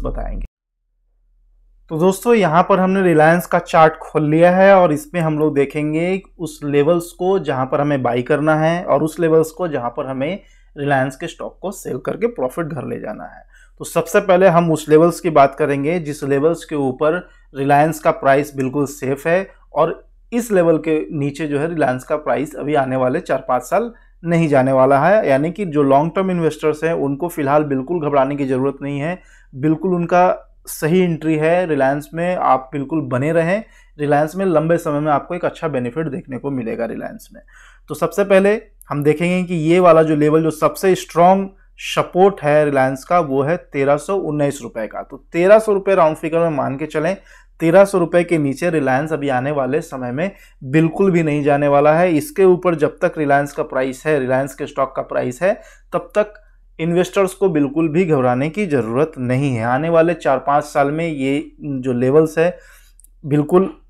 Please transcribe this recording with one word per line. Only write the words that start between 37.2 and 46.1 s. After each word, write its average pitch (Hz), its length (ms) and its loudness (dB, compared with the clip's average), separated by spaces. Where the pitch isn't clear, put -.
में। - 80 -20
तो 151 80 -10
सबसे 170 280 -2
पहले 196 380 2
हम 143 140 -4
देखेंगे 170 400 0
कि 180 120 -6
ये 165 240 2
वाला 160 240 6
जो 156 120 0
level, 151 280 2
जो 156 80 0
सबसे 165 440 0
strong 190 540 2
support 190 640 0
है 147 240 2
Reliance 135 380 0
का, 175 160 0
वो 139 220 -2
है 160 160 -2
तेरह 143 400 -2
सौ 165 180 -6
उन्नीस 151 480 -2
रुपये 110 240 -8
का। 98 140 -12
तो 135 160 -16
तेरह 190 260 6
सौ 214 140 -2
रुपये 196 220 0
round 156 200 2